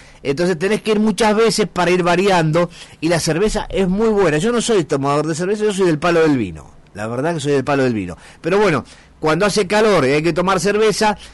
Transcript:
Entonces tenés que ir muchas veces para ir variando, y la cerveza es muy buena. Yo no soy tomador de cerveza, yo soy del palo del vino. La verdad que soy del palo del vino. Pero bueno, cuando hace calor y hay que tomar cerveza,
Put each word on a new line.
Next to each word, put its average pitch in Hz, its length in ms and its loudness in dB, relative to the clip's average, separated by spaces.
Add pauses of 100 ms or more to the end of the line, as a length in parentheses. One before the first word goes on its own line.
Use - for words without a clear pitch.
(240)
Entonces 170 360 -2
tenés 202 220 -2
que 220 120 -2
ir 208 60 2
muchas 214 380 2
veces 214 340 2
para 175 200 0
ir 180 120 2
variando, 175 680 2 (320)
y 160 80 0
la 170 100 0
cerveza 185 480 -2
es 185 180 -2
muy 202 220 0
buena. 190 300 2
Yo 202 120 0
no 240 120 0
soy 202 220 0
tomador 143 420 -2
de 160 80 -4
cerveza, 196 300 -4
yo 214 100 0
soy 190 100 0
del 165 140 2
palo 170 240 2
del 147 160 4
vino. 82 420 -10 (140)
La 104 120 -8
verdad 131 260 -4
que 160 80 -6
soy 143 120 -2
del 135 120 0
palo 139 200 0
del 123 100 0
vino. 90 240 -6 (240)
Pero 180 160 0
bueno, 180 260 0 (340)
cuando 160 280 0
hace 202 200 0
calor 208 380 2
y 127 60 2
hay 147 120 0
que 165 120 0
tomar 180 260 0
cerveza, 208 560 0 (180)